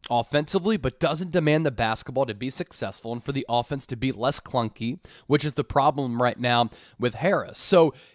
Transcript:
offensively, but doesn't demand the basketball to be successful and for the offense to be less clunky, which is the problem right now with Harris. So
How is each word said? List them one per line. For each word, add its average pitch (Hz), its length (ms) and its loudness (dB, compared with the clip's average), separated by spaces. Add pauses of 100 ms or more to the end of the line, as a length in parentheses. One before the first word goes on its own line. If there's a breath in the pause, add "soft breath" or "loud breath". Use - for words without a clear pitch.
offensively, 151 680 0
but 127 220 -4
doesn't 165 320 -2
demand 156 320 4
the 147 80 0
basketball 120 540 -2
to 113 80 -4
be 120 160 -8
successful 113 640 -8
and 120 100 -8
for - 80 -6
the 135 160 -4
offense 120 380 -2
to 127 100 -8
be 127 160 -2
less 120 280 -2
clunky, 120 600 -4 (280 loud breath)
which 143 180 4
is 147 80 -4
the 139 100 -2
problem 135 580 2
right 123 180 2
now 120 320 2 (280 loud breath)
with 117 140 0
Harris. 147 460 -2
So 165 340 6 (220 soft breath)